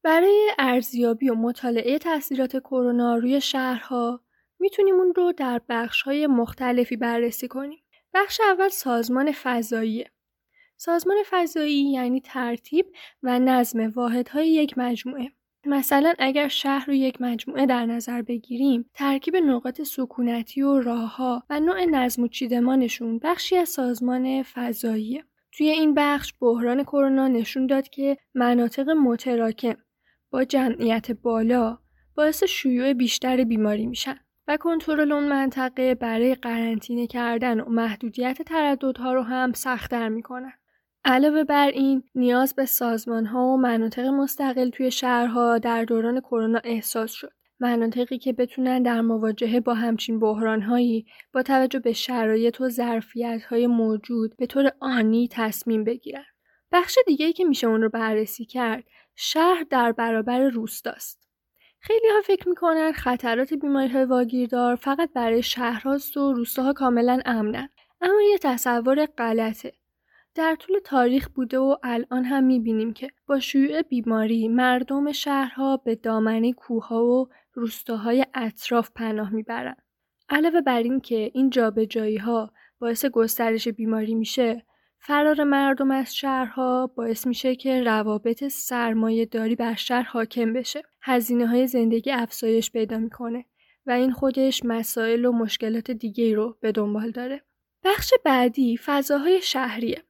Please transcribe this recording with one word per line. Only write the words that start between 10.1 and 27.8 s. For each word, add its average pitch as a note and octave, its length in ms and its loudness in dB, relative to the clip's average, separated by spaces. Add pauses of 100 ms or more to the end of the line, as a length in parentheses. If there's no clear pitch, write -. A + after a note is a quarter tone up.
سازمان E4+ 400 0 (140)
فضایی D4+ 640 0
یعنی B3+ 280 0
ترتیب B3+ 680 -4 (360)
و B3 160 0
نظم B3 580 2
واحدهای B3 520 0
یک D4+ 300 2
مجموعه. B3 500 -4 (380)
مثلاً C#4+ 520 2
اگر C4+ 300 0
شهر C4+ 380 -2
رو C#4+ 80 0
یک C4 260 0
مجموعه B3 460 -2
در B3 200 0
نظر A#3 360 -4
بگیریم، A#3+ 720 -2
ترکیب C#4 420 0
نقاط C4 460 2
سکونتی B3 800 -4
و C#4 180 4
راه‌ها A#3+ 680 -4
و D4 100 -2
نوع F4+ 240 2
نظم B3+ 380 0
و A#3+ 60 0
چیدمانشون A#3+ 880 0
بخشی F4 380 -2
از F4 120 2
سازمان B3+ 760 -2 (120)
فضاییه. A#3 680 -4 (280)
توی D4+ 160 0
این D#4 260 4
بخش D4 460 0
بحران A#3+ 420 2
کرونا C4+ 460 2
نشون B3+ 380 0
داد C4+ 220 0